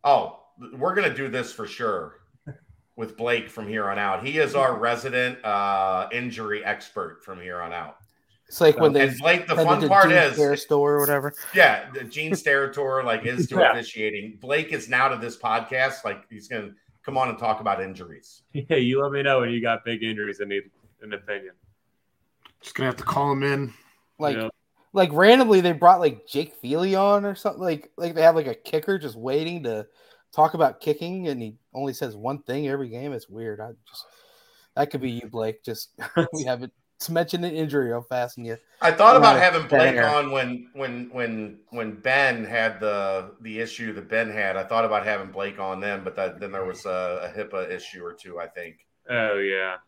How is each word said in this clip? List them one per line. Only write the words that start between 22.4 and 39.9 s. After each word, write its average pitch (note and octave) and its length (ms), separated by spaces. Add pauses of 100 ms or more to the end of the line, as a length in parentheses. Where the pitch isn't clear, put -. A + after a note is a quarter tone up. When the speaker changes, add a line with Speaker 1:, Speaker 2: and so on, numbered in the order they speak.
Speaker 4:
Just - 120
gonna C3 140
have B2+ 100
to - 60
call C#3+ 300
him C3+ 100
in. C#3 300 (440)
Speaker 2:
Like, C#3+ 200
Speaker 3:
Yeah. A2 100 (460)
Speaker 2:
like F#3 180
randomly G#3+ 480
they F3 140
brought, F3+ 260
like, C#3 260
Jake D3 300
Feely F3 400
on G3+ 300
or G3 100
something. - 260
Like, E3 360
like E3+ 180
they D#3+ 80
have, E3 120
like, D3+ 120
a A#2+ 80
kicker F3 420
just C3+ 200
waiting D3+ 460
to G#2+ 220 (480)
talk D#3 200
about D#3 260
kicking, E3+ 480
and C3 140
he A2 140 (180)
only C#3 180
says B2+ 240
one B2+ 280
thing C#3 260
every C#3 180
game. B2 240
It's A#2 160
weird. G#2+ 320
I A2+ 120 (180)
just, - 160 (720)
that C#3+ 140
could C3+ 120
be B2+ 100
you, A#2 160
Blake. A2 380
Just - 320
<laughs> - 360
we D#3 120
haven't B2 260 (280)
to - 120
mention E3+ 320
an F3 100
injury C#3+ 360
real A#2 120
fast, B2 360
and A#2+ 100
you A2+ 100 (240)
Speaker 1:
I E3 100
thought A3 240
about A3+ 200
Speaker 2:
Right. F3+ 80
Speaker 1:
having E3 240
Blake C3 280